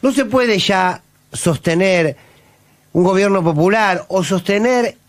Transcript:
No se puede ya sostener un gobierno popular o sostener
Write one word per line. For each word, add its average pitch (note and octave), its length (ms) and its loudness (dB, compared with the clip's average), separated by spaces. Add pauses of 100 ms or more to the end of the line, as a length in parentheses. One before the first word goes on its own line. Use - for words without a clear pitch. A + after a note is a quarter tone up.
No C4+ 120 0
se C4+ 100 0
puede A#3 340 0
ya F#3 440 0 (320)
sostener E3+ 800 0 (760)
un F3 100 2
gobierno F#3+ 400 2
popular F3+ 640 0
o F#3 160 -2
sostener G#3 720 -2 (140)